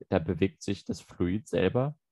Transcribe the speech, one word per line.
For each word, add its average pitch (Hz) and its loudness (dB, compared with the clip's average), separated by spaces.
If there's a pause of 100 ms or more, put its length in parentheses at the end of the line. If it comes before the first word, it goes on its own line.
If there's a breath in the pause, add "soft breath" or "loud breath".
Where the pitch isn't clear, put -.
da 95 4
bewegt 87 -2
sich 98 -4
das - -8
Fluid 92 -4
selber 123 2 (160)